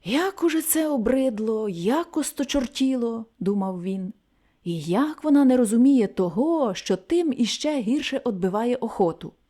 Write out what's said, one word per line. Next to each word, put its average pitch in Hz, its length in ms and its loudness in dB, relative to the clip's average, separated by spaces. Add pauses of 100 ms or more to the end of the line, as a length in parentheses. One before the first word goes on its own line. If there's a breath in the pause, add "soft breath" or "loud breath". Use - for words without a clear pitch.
"Як 320 400 -2
уже 320 180 2
це 311 260 0
обридло, 226 800 0
як 240 480 -2
осточортіло", 254 1080 -2 (140)
думав 190 440 -2
він, 190 300 -6 (500)
"і 170 160 -6
як 214 440 -2
вона 285 220 4
не 254 120 6
розуміє 240 500 4
того, 220 680 0
що 185 240 -2
тим 330 400 0
іще 277 440 -2
гірше 262 420 -2
одбиває 214 520 0
охоту". 185 580 -2 (160)